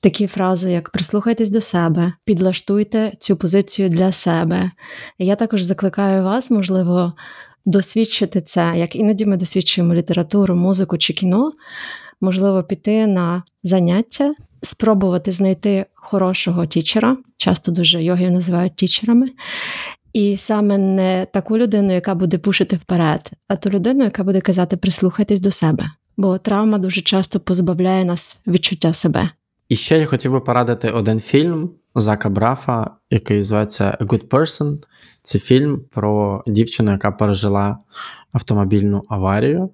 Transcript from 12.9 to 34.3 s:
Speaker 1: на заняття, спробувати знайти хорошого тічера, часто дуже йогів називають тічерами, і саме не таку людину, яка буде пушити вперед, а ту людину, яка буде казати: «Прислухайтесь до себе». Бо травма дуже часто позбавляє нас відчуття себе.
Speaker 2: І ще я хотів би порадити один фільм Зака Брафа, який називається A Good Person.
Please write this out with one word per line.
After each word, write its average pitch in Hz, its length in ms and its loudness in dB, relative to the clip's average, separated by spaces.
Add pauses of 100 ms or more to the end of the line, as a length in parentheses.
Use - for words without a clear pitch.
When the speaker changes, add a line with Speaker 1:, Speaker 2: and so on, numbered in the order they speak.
Speaker 1:
на 180 360 0 (200)
заняття, 190 720 0 (280)
спробувати 190 680 0
знайти 190 640 0
хорошого 185 720 -2
тічера, 220 520 0 (200)
часто 180 340 0
дуже 170 320 0
йогів 180 280 2
називають 175 440 0
тічерами, 233 520 2 (880)
і 202 240 2
саме 208 400 0
не 190 560 0
таку 202 240 -2
людину, 202 360 2
яка 180 220 0
буде 175 220 0
пушити 190 380 0
вперед, 165 560 -2 (160)
а 196 80 -2
ту 196 140 -4
людину, 226 340 2
яка 202 200 -2
буде 190 180 2
казати: 180 360 0
«Прислухайтесь 190 640 0
до 196 100 2
себе». 156 400 0 (260)
Бо 190 200 0
травма 208 400 0
дуже 185 240 -2
часто 190 380 0
позбавляє 185 680 0
нас - 420 -6
відчуття 175 460 0
себе. - 360 0 (420)
Speaker 2:
І 113 40 2
ще 160 240 2
я 156 60 2
хотів 131 260 -2
би 131 80 2
порадити 120 500 0
один 110 300 0
фільм 160 500 0 (260)
Зака 104 340 0
Брафа, 113 600 0 (180)
який 107 280 0
називається 104 640 -2
A 104 40 -2
Good 107 220 -2
Person. 147 560 0 (400)